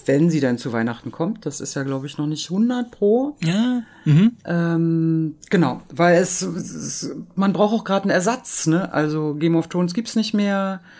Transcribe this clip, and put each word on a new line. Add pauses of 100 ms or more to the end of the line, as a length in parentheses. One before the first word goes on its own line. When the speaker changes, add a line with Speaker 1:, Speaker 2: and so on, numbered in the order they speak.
Speaker 1:
wenn
sie
dann
zu
Weihnachten
kommt.
Das
ist
ja,
glaube
ich,
noch
nicht
hundert
pro.
Speaker 2:
Ja. (220)
Mhm. (120)
Speaker 1:
Ähm, (140)
genau, (120)
weil
es,
es, (260)
man
braucht
auch
grad
einen
Ersatz,
ne?
Also
Game
of
Thrones
gibt's
nicht
mehr, (200)